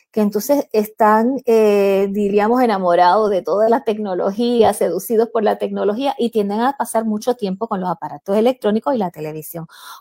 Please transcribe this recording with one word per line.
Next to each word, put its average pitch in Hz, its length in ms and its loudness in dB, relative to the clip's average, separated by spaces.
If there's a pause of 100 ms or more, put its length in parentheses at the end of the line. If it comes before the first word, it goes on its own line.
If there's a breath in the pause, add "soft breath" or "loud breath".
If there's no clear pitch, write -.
(120)
que 214 80 -2
entonces 214 500 0
están, 214 760 2
eh, 202 640 4
diríamos, 208 540 0
enamorados 190 680 4
de 185 120 0
toda 202 260 0
la 233 140 2
tecnología, 208 920 0
seducidos 214 580 -2
por 226 120 -2
la 208 160 0
tecnología 202 580 -4
y 233 140 -2
tienden 208 300 -2
a 262 160 -2
pasar 226 280 -4
mucho 220 300 -2
tiempo 202 320 -6
con 196 140 -6
los 180 100 -4
aparatos 151 460 -6
electrónicos 226 580 0
y 247 40 -2
la 180 120 -2
televisión. 156 560 -12 (340 loud breath)